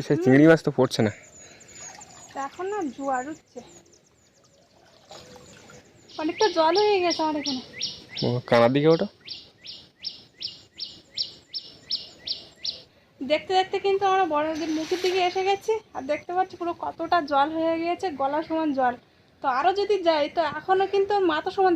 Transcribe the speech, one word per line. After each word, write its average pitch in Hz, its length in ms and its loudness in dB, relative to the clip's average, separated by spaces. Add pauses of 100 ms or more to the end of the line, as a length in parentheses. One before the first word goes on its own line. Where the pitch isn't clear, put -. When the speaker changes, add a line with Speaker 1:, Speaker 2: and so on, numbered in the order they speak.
Speaker 1:
সেই 151 80 2
Speaker 2:
হুম। - 80 -2
Speaker 1:
চিংড়ি 139 280 8
মাছ 160 160 8
তো 147 100 2
পড়ছে 131 300 2
না। 101 40 0 (1200)
Speaker 2:
তা 277 60 -10 (100)
এখন 359 240 -10
না 427 40 -4 (180)
জোয়ার 269 360 -2
উঠছে। - 280 -18 (2500)
অনেকটা 349 240 0 (120)
জল 320 160 4 (100)
হয়ে 415 220 4
গেছে 330 200 0
আমার 311 160 -2
এখানে। 269 200 -6 (640)
Speaker 1:
ও, - 20 2 (220)
কানার 120 260 6
দিকে 147 180 4
ওটা। 180 140 0 (4000)
Speaker 2:
দেখতে 311 280 -2
দেখতে 381 160 -2 (100)
কিন্তু 392 260 2
আমরা 381 220 2
বড় 294 180 0
নদীর 320 260 -6
মুখের 320 280 -4
দিকে 370 140 0 (100)
এসে 381 200 -2
গেছি। 392 240 0 (220)
আর 269 160 -8
দেখতে 302 260 -6
পাচ্ছি 370 240 -2
পুরো 339 120 -4 (100)
কতটা 330 340 -2 (140)
জল 277 160 2 (100)
হয়ে 330 240 0
গিয়েছে, 349 260 -4 (120)
গলা 277 280 -2
সমান 320 320 -2
জল। 247 160 0 (460)
তো 294 60 -4 (120)
আরো 339 200 2
যদি 403 160 0 (120)
যাই, 311 180 2 (120)
তো 339 40 2 (180)
এখনো 381 340 2
কিন্তু 403 200 0 (180)
মাথা 311 240 -2
সমান 370 200 4